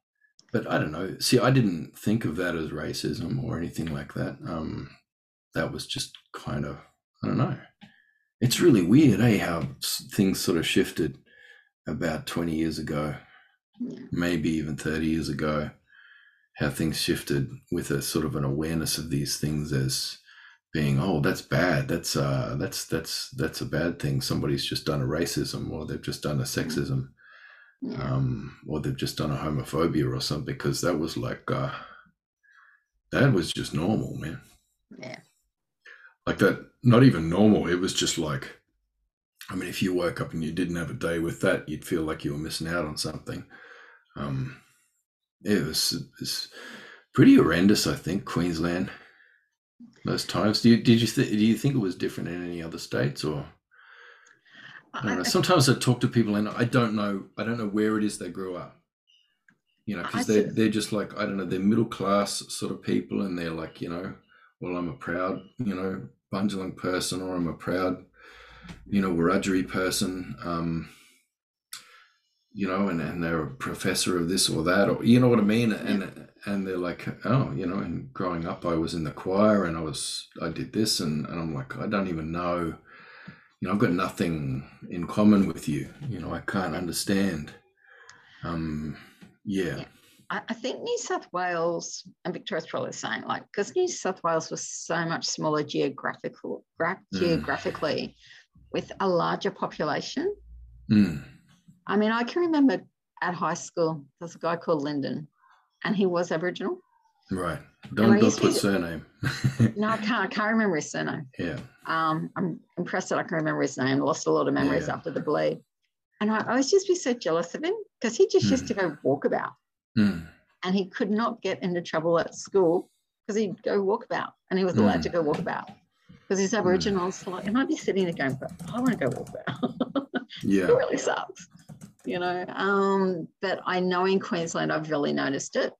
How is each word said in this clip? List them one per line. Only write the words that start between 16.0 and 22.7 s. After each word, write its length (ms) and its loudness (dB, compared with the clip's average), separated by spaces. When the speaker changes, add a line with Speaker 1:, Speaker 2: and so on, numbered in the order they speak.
Speaker 1:
how 120 0
things 300 -2
shifted 500 0
with 200 -4
a 100 0
sort 240 -2
of 100 -4
an 100 -2
awareness 520 -2
of 120 -6
these 280 -2
things 360 -2
as 440 -2
being, 260 2
"Oh, 220 2
that's 200 0
bad. 460 2
That's, 280 -2
uh, 440 0
that's, 260 -6